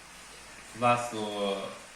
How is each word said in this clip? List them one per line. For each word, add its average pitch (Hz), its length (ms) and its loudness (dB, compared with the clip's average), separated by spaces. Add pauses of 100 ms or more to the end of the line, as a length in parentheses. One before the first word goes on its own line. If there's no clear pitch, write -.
(800)
власного 104 880 4 (280)